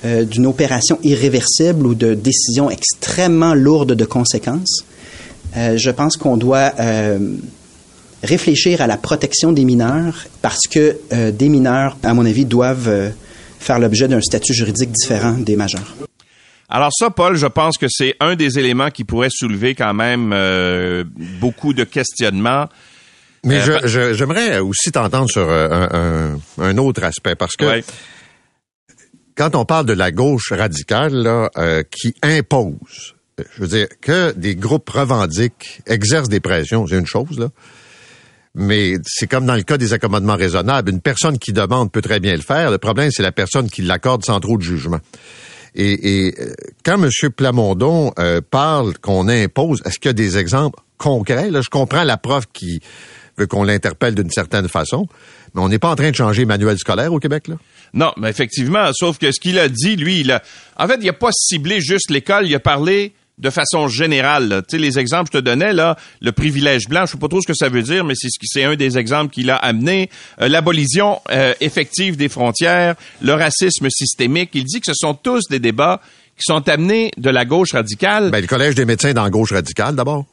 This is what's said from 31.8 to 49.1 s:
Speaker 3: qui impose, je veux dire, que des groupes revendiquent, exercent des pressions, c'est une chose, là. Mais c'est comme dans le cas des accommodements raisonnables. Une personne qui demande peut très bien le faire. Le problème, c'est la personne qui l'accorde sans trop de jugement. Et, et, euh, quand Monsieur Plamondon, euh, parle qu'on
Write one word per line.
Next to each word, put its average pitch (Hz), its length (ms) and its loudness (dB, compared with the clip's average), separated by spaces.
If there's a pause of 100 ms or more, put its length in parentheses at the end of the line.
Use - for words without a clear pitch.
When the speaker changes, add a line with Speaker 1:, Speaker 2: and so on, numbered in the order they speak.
Speaker 3:
qui - 340 -6
impose, 139 920 -2 (240)
je - 220 -14
veux 95 80 -4
dire, 104 180 0 (140)
que 170 320 0
des 92 240 -4
groupes 113 340 -2
revendiquent, 117 960 -2
exercent 117 420 0
des 101 120 0
pressions, 92 460 -2
c'est 90 120 0
une 85 80 0
chose, 143 320 -4
là. 120 100 -4 (1080)
Mais 101 400 0 (100)
c'est - 240 -6
comme 131 180 0
dans 127 80 2
le 104 80 0
cas 151 140 0
des 117 160 0
accommodements 104 420 0
raisonnables. 95 560 0
Une 92 120 -2
personne 139 360 0
qui - 140 -8
demande 107 400 0
peut 110 100 -2
très 107 160 -2
bien 95 160 0
le 76 80 -2
faire. 143 300 0
Le 95 60 0
problème, 113 340 0
c'est - 100 -2
la 92 80 0
personne 107 400 -2
qui - 120 -8
l'accorde 95 420 0
sans 104 160 0
trop 104 160 0
de 98 60 -2
jugement. 82 360 -4 (800)
Et, 98 500 0
et, - 140 -2
euh, 62 140 -10 (300)
quand 185 140 2
Monsieur 143 320 2
Plamondon, 123 880 2
euh, 85 220 2
parle 135 580 0
qu'on 95 300 0